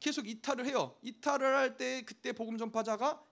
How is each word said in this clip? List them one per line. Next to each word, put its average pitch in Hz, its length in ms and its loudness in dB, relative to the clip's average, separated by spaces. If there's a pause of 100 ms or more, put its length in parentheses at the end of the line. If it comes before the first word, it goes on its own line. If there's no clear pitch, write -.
계속 294 280 -2
이탈을 240 380 -2
해요. 226 360 0
이탈을 269 520 2
할 262 220 2
때 254 260 -4
그때 - 300 -8
복음 226 260 -6
전파자가 226 720 0